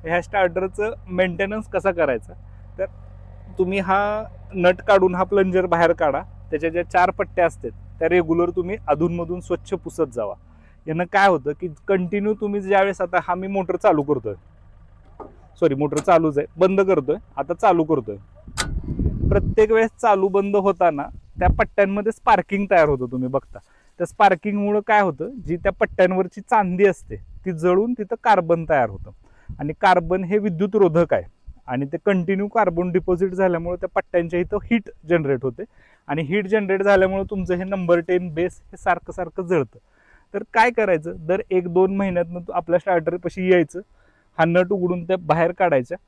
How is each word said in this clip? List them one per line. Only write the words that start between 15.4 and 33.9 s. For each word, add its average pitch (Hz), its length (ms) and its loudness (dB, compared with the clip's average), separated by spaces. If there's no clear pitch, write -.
सॉरी 151 140 2
मोटर 143 240 -2
चालूच 160 380 2
आहे, 143 100 -2
बंद 185 240 4
करतोय, 160 340 2
आता 139 160 -6
चालू 175 300 2
करतोय, 131 320 -2
प्रत्येक 214 420 2
वेळेस 226 200 2
चालू 202 280 4
बंद 202 280 0
होताना 175 500 0
त्या 180 100 2
पट्ट्यांमध्ये 208 520 0
स्पार्किंग 196 600 0
तयार 165 160 6
होतं, 127 240 -2
तुम्ही 127 180 -4
बघता. 131 300 -6
त्या 175 80 -2
स्पार्किंगमुळं 202 800 2
काय 208 140 4
होतं, 165 280 -2
जी 165 100 -2
त्या 196 140 -2
पट्ट्यांवरची 202 680 0
चांदी 196 460 2
असते - 280 -2
ती 185 80 -4
जळून 180 400 2
तिथं 202 300 -6
कार्बन 170 460 2
तयार 127 200 2
होतं 101 220 -14
आणि 147 320 -8
कार्बन 185 420 2
हे 185 140 0
विद्युत 202 380 0
रोधक 170 380 4
आहे 92 100 -2
आणि 131 240 -2
ते 165 140 -6
कंटिन्यू 190 420 0
कार्बन 180 440 0
डिपॉझिट 180 420 0
झाल्यामुळे 180 460 0
त्या 185 160 -6